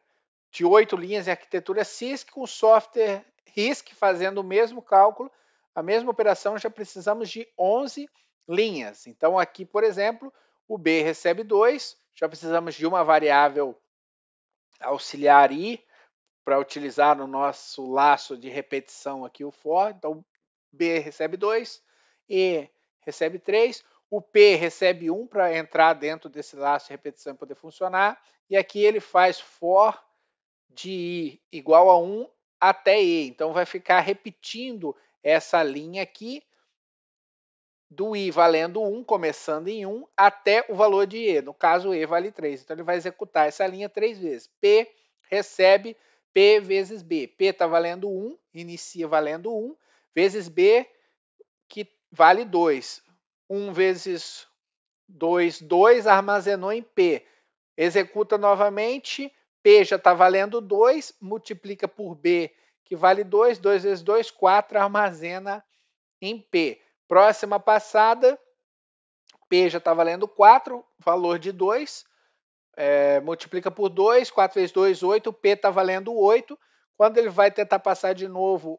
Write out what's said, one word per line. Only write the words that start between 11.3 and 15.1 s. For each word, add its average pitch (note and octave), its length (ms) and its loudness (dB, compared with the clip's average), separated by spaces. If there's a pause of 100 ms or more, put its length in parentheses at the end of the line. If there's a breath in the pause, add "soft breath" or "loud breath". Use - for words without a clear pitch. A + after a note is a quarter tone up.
dois, A3 540 0 (180)
já D#3+ 140 -6
precisamos E3 460 -6
de D#3 120 -6
uma F3 180 0
variável D3 760 2 (1000)
auxiliar C#3+ 720 2